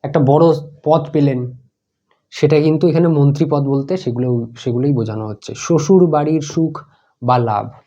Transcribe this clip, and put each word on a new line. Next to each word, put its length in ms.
একটা 160
বড় 260
পদ 180
পেলেন, 280
সেটা 260
কিন্তু 280
এখানে 200
মন্ত্রী 380
পদ 180
বলতে 340
সেগুলো, 320
সেগুলোই 360
বোঝানো 340
হচ্ছে। 280
শ্বশুর 520
বাড়ির 340
সুখ 320
বা 160
লাভ। 280